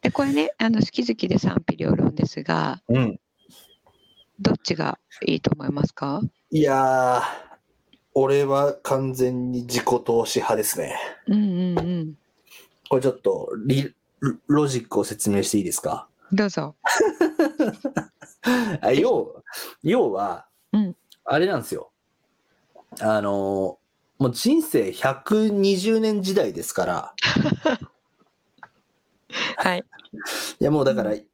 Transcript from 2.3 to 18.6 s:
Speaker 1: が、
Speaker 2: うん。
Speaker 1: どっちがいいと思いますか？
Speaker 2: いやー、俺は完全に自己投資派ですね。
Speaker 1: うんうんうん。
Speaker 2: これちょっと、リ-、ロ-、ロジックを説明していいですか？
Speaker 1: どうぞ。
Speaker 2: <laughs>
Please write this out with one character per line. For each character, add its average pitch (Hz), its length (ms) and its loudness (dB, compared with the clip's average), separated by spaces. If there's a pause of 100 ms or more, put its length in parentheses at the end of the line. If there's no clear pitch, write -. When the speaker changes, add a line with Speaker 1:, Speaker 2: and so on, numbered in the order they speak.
Speaker 1:
が、 165 420 -2
Speaker 2:
う 120 100 2
ん。 117 220 0 (1200)
Speaker 1:
ど 196 140 4
っ - 100 0
ち 175 140 -2
が 151 240 -2 (260)
い 160 100 2
い 156 40 -2
と - 120 0
思 143 140 -4
い 139 60 -4
ま 143 120 -2
す - 80 0
か？ 143 280 -4 (300)
Speaker 2:
い 156 120 2
や 131 560 4
ー、 117 40 -2 (920)
俺 139 300 4
は 139 300 2
完 135 380 -2
全 127 380 0
に 123 120 -4
自 120 180 -4
己 - 40 -6 (200)
投 117 200 2
資 - 140 -2
派 110 180 0
で 107 60 0
す - 160 -4
ね。 80 180 -6 (300)
Speaker 1:
う - 40 -2
ん 202 40 2
う 208 40 4
ん 180 400 0
う 165 40 -2
ん。 165 320 -4 (760)
Speaker 2:
こ - 80 2
れ 127 60 2
ち 135 60 2
ょ - 20 2
っ - 80 -6
と、 - 320 -2 (160)
リ-、 135 160 2 (380)
ロ-、 135 140 -2 (120)
ロ 147 220 4
ジ 131 120 -2
ッ 117 80 -16
ク - 120 0
を 98 40 2
説 - 260 -4
明 101 120 2
し 98 80 -2
て 104 80 2
い 101 40 2
い - 20 0
で 85 80 -4
す - 80 -4
か？ - 280 -6 (240)
Speaker 1:
ど 208 140 2
う - 20 -2
ぞ。 151 300 -6
Speaker 2:
<laughs> - 40 -20 (2000)